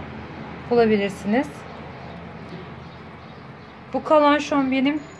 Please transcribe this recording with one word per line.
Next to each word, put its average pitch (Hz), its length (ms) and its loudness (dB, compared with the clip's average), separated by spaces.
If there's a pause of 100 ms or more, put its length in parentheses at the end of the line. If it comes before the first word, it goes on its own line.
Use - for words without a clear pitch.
(720)
bulabilirsiniz. 214 800 4 (2500)
Bu 262 120 -2
kalançom 294 680 6
benim 269 300 2 (200)